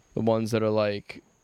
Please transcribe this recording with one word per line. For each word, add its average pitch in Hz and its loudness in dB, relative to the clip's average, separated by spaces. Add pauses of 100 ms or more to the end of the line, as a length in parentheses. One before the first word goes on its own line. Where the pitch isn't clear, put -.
(140)
The - -4
ones 110 0
that 110 2
are 110 2
like, 104 -2 (220)